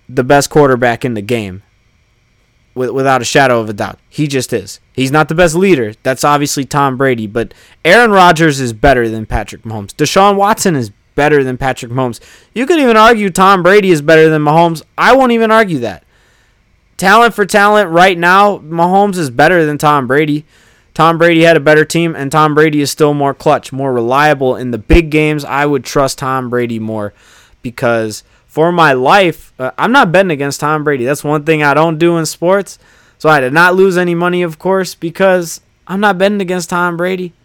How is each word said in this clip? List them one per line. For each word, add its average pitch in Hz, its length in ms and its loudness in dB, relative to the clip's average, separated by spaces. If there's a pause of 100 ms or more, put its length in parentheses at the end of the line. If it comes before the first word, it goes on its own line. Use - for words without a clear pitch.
the 127 160 -4
best 143 240 2
quarterback 127 560 2
in 123 80 -4
the 107 80 -6
game, 101 420 -6 (1120)
wi-, 123 180 -6
without 135 280 0
a 113 40 -6
shadow 127 360 2
of 107 80 -6
a 110 40 -8
doubt. 104 240 -10 (120)
He 147 180 -6
just 135 240 -4
is. 101 300 -8 (100)
He's 131 200 -4
not 151 180 0
the 160 60 -4
best 170 200 2
leader. 156 380 0 (100)
That's 131 220 -4
obviously 147 400 -2
Tom 139 320 -2
Brady, 123 300 -2
but 110 260 -6 (320)
Aaron 214 260 4
Rodgers 165 480 4
is 120 140 -4
better 123 340 0
than 110 180 -8
Patrick 107 360 -8
Mahomes. 107 320 -12
Deshaun 196 420 2
Watson 196 400 0
is 113 160 -6 (220)
better 143 300 2
than 127 140 -6
Patrick 127 340 -6
Mahomes. 123 280 -4 (340)
You 247 140 -4
could 339 120 2
even 240 160 4
argue 214 360 4
Tom 190 320 2
Brady 190 260 4
is 151 140 2
better 160 260 4
than 156 140 0
Mahomes. 160 400 0 (140)
I 208 180 2
won't 262 160 2
even 226 200 0
argue 202 280 0
that. 101 240 -10 (920)
Talent 220 380 2
for 208 120 -2
talent 208 440 2
right 175 280 2
now, 185 420 2
Mahomes 180 580 0
is 156 140 -4
better 156 340 2
than 151 140 -4
Tom 147 280 0
Brady. 147 380 -2 (480)
Tom 165 240 2
Brady 165 260 4
had 165 140 4
a - 20 2
better 151 260 2
team, 165 300 -4
and 139 160 -8
Tom 151 240 2
Brady 151 260 2
is 139 80 -2
still 147 240 0
more 143 200 -2
clutch, 135 380 -2
more 135 220 -6
reliable 131 600 0
in 123 160 -8
the 117 60 -6
big 160 320 2
games. 151 340 -2
I 143 220 -4
would 143 180 -2
trust - 360 -2
Tom 131 300 -4
Brady 120 300 -4
more 110 340 -8 (500)
because 117 600 -4 (220)
for 165 260 -2
my 160 220 2
life, 160 640 0
uh, 127 180 -8
I'm 175 140 -2
not 254 200 2
betting 185 200 2
against 143 280 -6
Tom 151 240 -2
Brady. 139 220 -2
That's 143 180 -4
one 151 200 -2
thing 156 180 0
I 143 140 2
don't 160 220 0
do 170 200 0
in 160 100 -2
sports. 190 500 -2 (400)
So - 100 -4
I 151 120 4
did 131 140 -2
not 175 200 4
lose 190 240 2
any 180 160 0
money, 175 300 -2
of 160 160 -8
course, 185 340 -4
because 180 680 -2 (260)
I'm 190 120 -6
not 202 200 0
betting 202 220 0
against 180 280 -6
Tom 175 260 -2
Brady. 180 380 -6 (120)